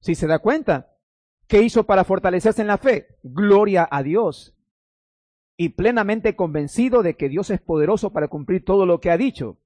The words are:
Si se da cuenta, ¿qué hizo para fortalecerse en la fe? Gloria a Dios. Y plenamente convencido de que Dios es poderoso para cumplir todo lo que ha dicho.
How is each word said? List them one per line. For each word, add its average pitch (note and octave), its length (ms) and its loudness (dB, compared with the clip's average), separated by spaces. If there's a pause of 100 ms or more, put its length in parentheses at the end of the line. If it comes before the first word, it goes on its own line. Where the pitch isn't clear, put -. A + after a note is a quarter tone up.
Si F3+ 140 -4
se D#3+ 120 -4
da D#3 120 0
cuenta, G#3 580 -2 (500)
¿qué G#3 160 4
hizo A3+ 220 2
para F#3+ 200 2
fortalecerse F#3+ 580 0
en G#3 60 -2
la G3+ 100 0
fe? A#3 440 -2
Gloria G3 680 2
a C#3 120 -4
Dios. E3 540 -4 (1000)
Y E3+ 140 -2
plenamente G#3+ 680 -2
convencido F#3+ 680 0
de E3+ 140 -2
que C#3+ 120 -4
Dios D#3+ 220 -4
es F#3+ 100 -4
poderoso F3+ 520 -2
para D3+ 160 -4
cumplir D#3 360 -6
todo F#3+ 220 2
lo E3+ 140 2
que F3 100 -2
ha E3+ 60 4
dicho. E3+ 500 -4